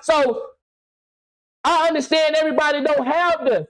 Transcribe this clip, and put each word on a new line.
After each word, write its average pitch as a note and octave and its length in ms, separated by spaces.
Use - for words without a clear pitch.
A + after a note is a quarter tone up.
So C#4+ 460
I E4 240
understand D#4 480
everybody D4+ 480
don't C#4+ 240
have E4 380
to G3 260